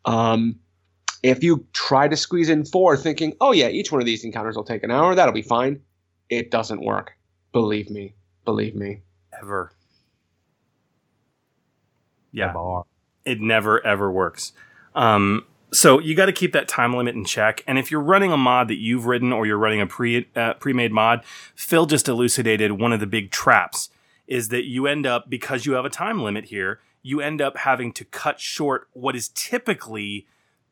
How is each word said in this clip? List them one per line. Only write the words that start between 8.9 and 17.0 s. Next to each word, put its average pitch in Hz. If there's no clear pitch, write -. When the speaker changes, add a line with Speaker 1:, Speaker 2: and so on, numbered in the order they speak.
Speaker 2:
Ever. 98
Yeah. 101
Speaker 3:
Never. 87
Speaker 2:
It 120
never, 110
ever 101
works. 92
Um, 104
so 139
you 160
gotta 190
keep 185
that 147
time 123
limit 120